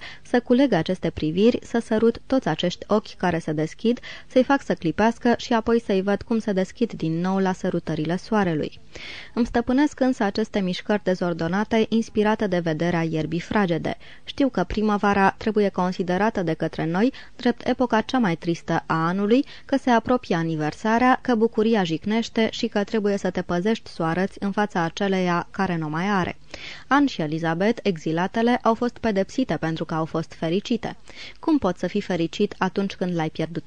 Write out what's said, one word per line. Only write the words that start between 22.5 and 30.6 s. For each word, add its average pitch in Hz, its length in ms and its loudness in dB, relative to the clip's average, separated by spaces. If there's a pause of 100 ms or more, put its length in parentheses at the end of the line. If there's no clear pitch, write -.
și - 160 -4
că 208 160 0
trebuie 202 340 0
să 190 120 -2
te 180 120 -2
păzești 185 480 -2
soarăți 175 500 -2
în 196 120 -2
fața 202 300 0
aceleia 180 720 0
care 185 260 -2
nu 160 120 -4
mai 160 180 -2
are. 196 300 0 (500)
Anne 285 200 6
și - 140 -4
Elizabeth, 165 600 0
exilatele, 196 800 0
au 226 120 4
fost 240 240 -4
pedepsite 196 600 0
pentru 160 280 -2
că - 80 -6
au 160 120 0
fost 160 280 -4
fericite. 190 600 -2 (440)